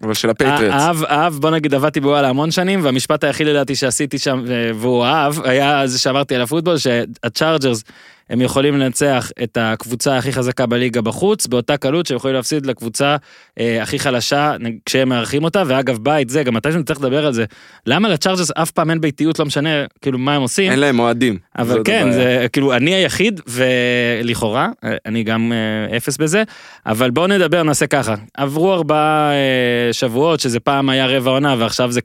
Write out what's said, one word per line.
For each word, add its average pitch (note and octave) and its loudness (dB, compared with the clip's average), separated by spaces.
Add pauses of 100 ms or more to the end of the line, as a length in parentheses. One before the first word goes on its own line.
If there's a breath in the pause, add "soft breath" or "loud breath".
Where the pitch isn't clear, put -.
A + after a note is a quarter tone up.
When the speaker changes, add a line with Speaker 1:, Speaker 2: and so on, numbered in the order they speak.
Speaker 1:
אבל A2 -2
של A2+ 0
הפטריוטס. C3+ 2
Speaker 2:
אה, A2 2
אהב, E3 0
אהב, D#3 0
בוא D3 0
נגיד, D3+ 0
עבדתי D3 0
בוואלה C#3 2
המון D3 0
שנים, F#3 0
והמשפט C3+ 0
היחיד D3+ 0
לדעתי C#3+ 0
שעשיתי C#3 -2
שם, C3 -2
אה, A#2 -2
והוא A#2+ 0
אהב, D3 2 (100)
היה C#3 2
זה B2+ -2
שאמרתי C3+ 0
על B2 0
הפוטבול, D#3+ 0
שהצ'ארג'רס, B2 -2 (460 loud breath)
הם A#2+ 0
יכולים C#3 2
לנצח C3 0 (120)
את A2+ -4
הקבוצה A2+ -2
הכי B2+ -2
חזקה B2+ -2
בליגה A#2+ 0
בחוץ, F3+ 0
באותה B2+ 0
קלות D3 -2
שהם C3 -4
יכולים C3 -2
להפסיד C#3 -2
לקבוצה, C3+ -2 (440 loud breath)
אה, A2+ 0
הכי C3 -4
חלשה, C#3+ 0
נ-, A#2+ -6 (180)
כשהם C3 2
מארחים B2 -2
אותה, E3 0
ואגב, B2+ 0
בית C3+ 0
זה, C#3+ 0
גם B2 0
מתי A2+ 0
שנצטרך D#3+ -2
לדבר C#3+ 0
על C#3+ 0
זה, A2+ 0 (420 loud breath)
למה F3+ 2
לצ'ארג'רס F3+ 0
אף D#3+ -2
פעם D#3+ 0
אין E3 0
ביתיות, D#3 0
לא D#3+ 2
משנה, D3 -2 (320)
כאילו, C3 -2
מה C3+ 0
הם C#3+ 2
עושים? F#3 0
Speaker 1:
אין C3 2
להם C#3 4
אוהדים. A#2 2 (200)
Speaker 2:
אבל A#2+ 0
Speaker 1:
זאת A2 0
Speaker 2:
כן, G3+ 2
Speaker 1:
הבעיה. B2 2 (280)
Speaker 2:
זה, B2 0
כאילו, C#3 2
אני C3+ 2
היחיד, F#3+ 0
ולכאורה, A#2+ 0 (160)
אה, A2 -4 (100)
אני A2+ -2
גם, A2+ 0 (400)
אה, G#2 -2
אפס C#3 -4
בזה, D#3 0 (420 loud breath)
אבל B2 0
בואו D#3 2
נדבר, F3 2
נעשה D3+ 2
ככה, A2 0 (220)
עברו D#3 0
ארבעה, D3+ 2
אה, C#3+ 2 (560)
שבועות, C3+ 0
שזה A#2+ -2
פעם C#3 0
היה C3 2
רבע C3 0
עונה, C#3 2
ועכשיו A#2 0
זה A#2+ 0